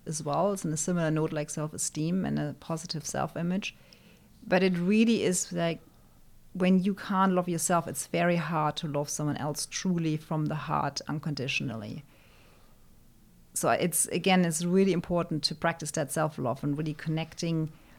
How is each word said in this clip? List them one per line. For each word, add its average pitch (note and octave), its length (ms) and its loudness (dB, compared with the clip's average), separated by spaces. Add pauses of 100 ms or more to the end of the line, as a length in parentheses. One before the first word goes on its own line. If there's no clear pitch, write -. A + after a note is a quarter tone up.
as D#3 160 -6
well. D#3 320 2
It's F#3+ 120 -4
in D#3 60 -2
a D3+ 60 -2
similar E3+ 320 0
note D#3 240 0
like D3+ 160 -4
self-esteem D#3 760 -2
and C#3+ 120 -2
a D3 220 -4
positive D#3+ 440 -8
self-image. E3+ 720 -4 (720)
But F3+ 180 4
it F#3+ 140 2
really G#3+ 460 4
is, F3+ 300 0
like, E3+ 260 -2 (720)
when F#3 300 4
you G3 100 0
can't F#3+ 400 2
love F3 160 2
yourself, E3+ 380 0
it's - 200 -6
very F3 280 2
hard D#3 420 0
to E3+ 100 -4
love C#3+ 220 -2
someone D3 280 -2
else D3 280 -4
truly E3+ 520 0
from D#3 300 -2
the D3+ 80 -2
heart, D3 520 -2
unconditionally. C#3 960 -4 (1500)
So D#3+ 140 2
it's, - 380 2
again, F3+ 380 4
it's E3 180 -2
really F#3 300 4
important E3 500 0
to D#3+ 120 -4
practice E3 360 -2
that D3+ 200 -4
self-love C#3+ 520 -2
and C#3+ 140 0
really D#3 160 -2
connecting D#3+ 800 -2 (280)